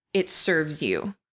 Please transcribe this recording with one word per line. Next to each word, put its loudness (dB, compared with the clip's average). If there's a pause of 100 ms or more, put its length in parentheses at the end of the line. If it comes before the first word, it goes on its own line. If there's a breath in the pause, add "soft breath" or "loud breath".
(140)
it 0
serves 0
you. -2 (180)